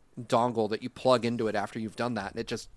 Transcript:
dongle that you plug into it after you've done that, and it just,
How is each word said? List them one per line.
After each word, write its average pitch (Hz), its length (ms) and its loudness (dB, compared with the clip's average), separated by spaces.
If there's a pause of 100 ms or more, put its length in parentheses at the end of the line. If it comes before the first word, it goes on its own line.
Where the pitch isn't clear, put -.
(220)
dongle 117 480 2
that 110 140 -4
you 123 60 -8
plug 127 340 4
into 117 240 0
it 104 80 -2
after 104 240 -4
you've 110 160 -6
done 120 200 -2
that, 98 160 -4
and - 100 -6
it 113 60 -6
just, - 300 -6